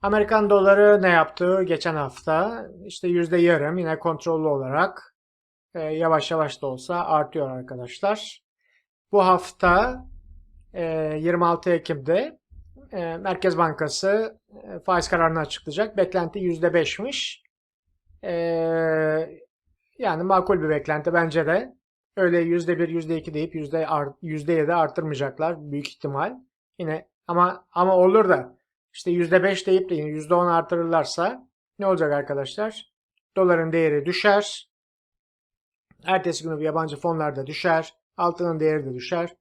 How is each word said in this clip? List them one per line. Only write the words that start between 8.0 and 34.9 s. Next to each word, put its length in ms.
Bu 140
hafta, 760
e, 100
yirmi 280
altı 240
Ekim'de, 680
e, 240
Merkez 420
Bankası, 800
e, 160
faiz 300
kararını 300
açıklayacak. 580
Beklenti 420
yüzde 360
beşmiş. 680
E, 80
yani 240
makul 400
bir 60
beklenti 440
bence 340
de. 300
Öyle 220
yüzde 400
bir, 100
yüzde 280
iki 180
deyip 200
yüzde 320
ar-, 360
yüzde 300
yedi 220
arttırmayacaklar 1000
büyük 160
ihtimal. 480
Yine 300
ama, 460
ama 240
olur 320
da 280
işte 140
yüzde 320
beş 240
deyip 240
de 40
yine 140
yüzde 260
on 120
artırırlarsa 1000
ne 80
olacak 260
arkadaşlar? 800
Doların 360
değeri 340
düşer. 640